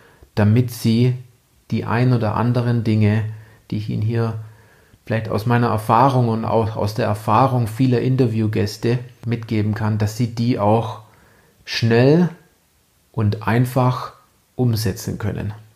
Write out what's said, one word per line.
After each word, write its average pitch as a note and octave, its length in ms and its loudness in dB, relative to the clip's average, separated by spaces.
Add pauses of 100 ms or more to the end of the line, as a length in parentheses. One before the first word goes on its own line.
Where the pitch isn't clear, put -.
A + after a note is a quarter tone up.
(360)
damit A2 360 4
Sie B2 440 2 (540)
die A2 140 -4
ein A#2 300 2
oder G#2+ 220 0
anderen A#2+ 500 0
Dinge, G#2+ 400 2 (460)
die A2+ 80 -4
ich G#2+ 100 -8
Ihnen A#2 140 -4
hier A2+ 320 -2 (680)
vielleicht A2 220 -4
aus G#2+ 180 -4
meiner A#2+ 220 2
Erfahrung A#2+ 600 2
und A2+ 160 -4
auch A2 320 0
aus G2+ 160 -2
der A2 140 -2
Erfahrung A#2 600 0
vieler B2 320 0
Interviewgäste A2 1000 0 (260)
mitgeben A2+ 480 -2
kann, G#2+ 240 -2
dass G#2+ 180 -2
Sie A#2 180 -2
die A#2 260 0
auch A2 420 0 (640)
schnell C3 640 4 (840)
und G#2+ 340 -2
einfach B2+ 680 0 (400)
umsetzen A2+ 640 -2
können. F#2+ 360 -6 (220)